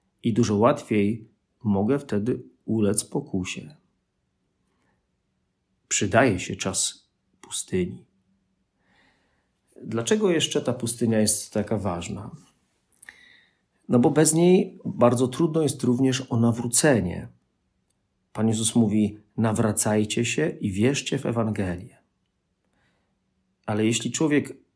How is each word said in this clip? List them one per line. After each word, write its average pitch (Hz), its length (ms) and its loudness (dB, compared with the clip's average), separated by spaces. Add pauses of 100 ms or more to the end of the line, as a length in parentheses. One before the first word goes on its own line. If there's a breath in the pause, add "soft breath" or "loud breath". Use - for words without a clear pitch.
(220)
i 117 100 0
dużo 104 240 2
łatwiej 110 720 0 (340)
mogę 107 360 0
wtedy 123 440 -4 (220)
ulec 107 400 0
pokusie. - 720 -8 (2000)
Przydaje 104 520 2
się - 160 -8
czas - 520 -6 (320)
pustyni. - 640 -6 (1800)
Dlaczego 180 460 0
jeszcze 156 320 0
ta 127 100 -2
pustynia 113 480 -2
jest - 320 0
taka 107 260 -2
ważna? 92 520 -8 (1600 loud breath)
No 123 100 4
bo 156 120 4
bez 151 240 4
niej 180 500 4
bardzo 120 440 2
trudno 160 340 0
jest - 200 -2
również 127 480 0
o 135 60 0
nawrócenie. 117 920 2 (1040)
Pan 110 160 0
Jezus 113 260 -2
mówi: 107 440 2 (180)
"Nawracajcie 107 880 0
się 151 240 -2 (120)
i 101 120 -4
wierzcie 135 460 0
w 139 80 -6
Ewangelię". 104 720 -4 (1700)
Ale 110 200 0
jeśli 117 260 0
człowiek 147 440 0 (200)